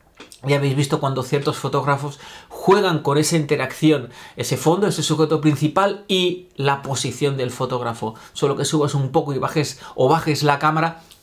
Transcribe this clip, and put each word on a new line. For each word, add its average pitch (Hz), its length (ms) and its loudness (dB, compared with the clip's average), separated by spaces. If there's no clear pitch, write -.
Ya 143 140 2
habéis 139 180 0
visto 147 240 0
cuando 131 240 -2
ciertos 143 340 -2
fotógrafos 139 640 -2
juegan 185 520 2
con 143 180 0
esa 156 180 2
interacción, 143 760 2
ese 123 200 -4
fondo, 175 300 2
ese 165 160 0
sujeto 156 400 2
principal 156 640 2
y 180 480 0
la 139 280 -2
posición 135 540 -2
del 123 120 -4
fotógrafo. 120 640 -4
Solo - 220 0
que 135 80 -4
subas 147 300 0
un 135 180 -2
poco 147 220 0
y 131 60 -4
bajes, 135 420 -4
o 131 120 2
bajes 156 360 2
la 143 160 4
cámara, 160 420 0